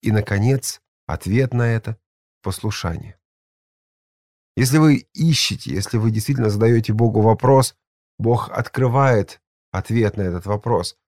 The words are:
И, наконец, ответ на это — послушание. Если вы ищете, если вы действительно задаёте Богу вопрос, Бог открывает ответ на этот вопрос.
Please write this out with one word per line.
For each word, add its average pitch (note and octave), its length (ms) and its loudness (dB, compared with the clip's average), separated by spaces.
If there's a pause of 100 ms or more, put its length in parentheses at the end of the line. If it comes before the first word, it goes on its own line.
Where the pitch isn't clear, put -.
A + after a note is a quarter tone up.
И, A2 100 -2
наконец, G#2+ 680 0 (240)
ответ A#2+ 480 -2
на A#2+ 100 0
это — A2+ 360 -4 (420)
послушание. G2 760 -8 (1400)
Если C3 240 2
вы D#3 340 4
ищете, - 580 -2
если G2 260 -4
вы A2 120 2
действительно A2 400 -2
задаёте A2 420 2
Богу A2 300 2
вопрос, B2+ 540 4 (420)
Бог A2+ 320 0
открывает B2 920 0 (300)
ответ G#2 460 -2
на G#2 60 -4
этот F2+ 240 -6
вопрос. G#2 500 -4 (100)